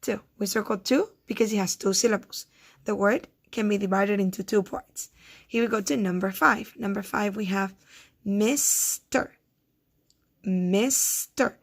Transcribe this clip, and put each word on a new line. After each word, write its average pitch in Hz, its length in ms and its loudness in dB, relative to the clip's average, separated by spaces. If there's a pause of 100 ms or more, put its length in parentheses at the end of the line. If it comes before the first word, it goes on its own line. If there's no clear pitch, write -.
Two. 208 200 -4 (180)
We 208 80 -2
circle 208 320 -2
two 294 320 2 (160)
because 220 260 0
it 214 40 0
has 190 200 0
two 196 160 -2
syllables. - 540 0 (380)
The 214 100 -2
word 202 340 0 (220)
can 214 180 -2
be 208 100 2
divided 202 420 2
into 190 220 0
two 202 200 2
parts. - 480 -10 (360)
Here 233 160 0
we 233 60 2
go 220 120 0
to 262 160 -2
number 190 340 0
five. 220 460 2
Number 202 260 -4
five, 208 340 -2
we 214 100 -4
have 190 280 -2 (500)
mister. - 1080 0 (1120)
Mister. 196 1200 0